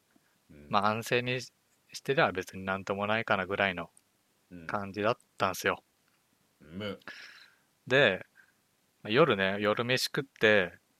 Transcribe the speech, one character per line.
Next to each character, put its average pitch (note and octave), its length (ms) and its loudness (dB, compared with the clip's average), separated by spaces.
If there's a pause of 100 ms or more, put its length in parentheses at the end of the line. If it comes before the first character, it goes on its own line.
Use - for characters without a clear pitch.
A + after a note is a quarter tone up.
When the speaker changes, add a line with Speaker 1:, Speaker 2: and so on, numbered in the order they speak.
(500)
Speaker 1:
う - 40 -20
ん。 C#2+ 160 -20
Speaker 2:
ま G#2+ 100 2
あ、 G2+ 80 2
安 A2 160 0
静 B2 180 0
に B2+ 200 -6
し-、 - 120 -16 (380)
し - 100 -14
て C#3 140 -2
り E3 60 4
ゃ A#2 100 4
別 F#2 260 -8
に F#2+ 80 -10
な F#2+ 120 -2
ん G2 80 -12
と G2+ 100 -2
も G2 100 -2
な G#2+ 140 0
い A2+ 60 -6
か G#2+ 120 2
な F#2 80 -2
ぐ F#2+ 100 -4
ら G2+ 140 2
い F2+ 60 -4
の E2+ 160 -10 (580)
Speaker 1:
う F#2 60 -18
ん。 E2+ 100 -18
Speaker 2:
感 G2 280 -8
じ G2+ 100 -4
だ A2 80 4
っ B2 60 -4 (200)
た G2 140 2
ん F#2 40 -8
す - 120 -4
よ。 F#2 160 -2 (760)
Speaker 1:
む。 F2+ 400 -10 (880)
Speaker 2:
で、 B2 380 4 (800)
ま - 40 -12
あ、 G#2+ 40 -6
夜 B2+ 260 4
ね、 F#2+ 220 0
夜 G#2 260 0
飯 B2 200 0
食 - 160 -4
っ - 20 -12
て、 G#2 500 4 (260)